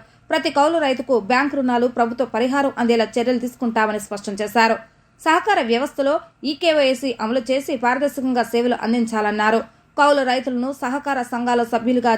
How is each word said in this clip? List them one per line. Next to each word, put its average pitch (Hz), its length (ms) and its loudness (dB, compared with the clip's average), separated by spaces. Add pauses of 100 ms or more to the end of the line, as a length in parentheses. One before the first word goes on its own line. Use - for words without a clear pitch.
(300)
ప్రతి 320 200 0
కౌలు 302 280 2
రైతుకు 269 420 0
బ్యాంకు 247 360 0
రుణాలు, 247 320 2
ప్రభుత్వ 247 380 0
పరిహారం 262 520 0
అందేలా 233 260 2
చర్యలు 240 360 0
తీసుకుంటామని 226 600 -2
స్పష్టం 202 340 -10
చేశారు. 214 440 2 (480)
సహకార 359 360 2
వ్యవస్థలో 269 580 0 (240)
ఈకేవైసీ 277 800 0
అమలు 233 200 -2 (100)
చేసి 277 260 -2
పారదర్శకంగా 254 640 0
సేవలు 240 380 0
అందించాలన్నారు. 220 840 0 (340)
కౌలు 285 240 4
రైతులను 254 500 -2
సహకార 277 500 -4
సంఘాల 240 420 -2
సభ్యులుగా 233 540 0